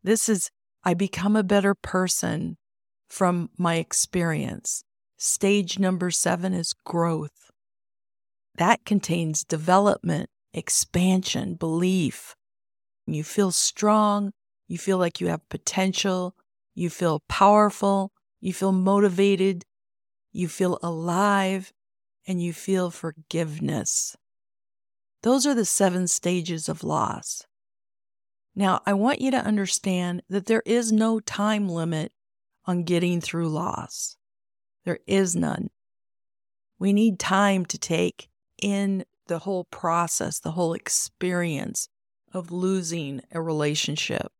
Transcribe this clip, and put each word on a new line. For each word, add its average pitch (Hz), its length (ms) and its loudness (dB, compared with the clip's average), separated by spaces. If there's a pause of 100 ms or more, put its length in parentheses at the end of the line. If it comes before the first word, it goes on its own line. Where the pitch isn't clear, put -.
This 214 260 2
is, 214 240 0 (320)
"I 185 100 2
become 190 420 0
a 220 80 4
better 202 320 4
person 175 800 -2 (500)
from 175 500 0
my 170 180 0
experience." - 1080 -2 (340)
Stage 202 600 0
number 185 320 0
seven 180 420 0
is 170 200 -4
growth. 165 800 -4 (1040)
That 180 300 2
contains 165 600 0
development, 170 840 2 (220)
expansion, 180 1040 0
belief. 170 800 -2 (720)
You 156 160 -4
feel 190 280 0
strong. 208 840 2 (340)
You 175 100 -8
feel 190 200 0
like 175 240 -2
you 180 60 -2
have 170 220 -6
potential. 185 840 -2 (400)
You 170 140 -2
feel 160 320 0
powerful. 196 920 4 (300)
You 180 120 -4
feel 190 200 0
motivated. 190 920 4 (680)
You 175 180 -4
feel 180 340 0
alive. 185 920 0 (540)
And 180 160 -2
you 170 100 -4
feel 180 380 -2
forgiveness. 156 1300 -4 (1040)
Those 262 260 4
are 285 80 2
the 220 100 2
seven 185 440 2
stages 175 580 -2
of 156 160 -6
loss. - 640 -4 (1040)
Now, 190 320 2
I 202 80 2
want 220 280 2
you 262 100 0
to 262 60 0
understand 185 920 -2
that 196 200 -4
there 226 180 2
is 233 260 2
no 220 300 2
time 208 480 -2
limit 165 420 -2 (540)
on 175 180 0
getting 175 380 0
through 165 260 -4
loss. - 720 -6 (680)
There - 240 -4
is 190 280 2
none. 165 340 -2 (1080)
We 196 140 2
need 208 280 4
time 196 480 2
to - 100 -10
take - 520 -2 (320)
in 196 440 -2 (220)
the 165 120 -4
whole 185 260 -4
process, - 720 -2
the - 120 -8
whole 165 220 0
experience - 1120 -4 (460)
of 175 180 -8
losing 170 680 -4 (100)
a 165 100 -6
relationship. 151 1000 -2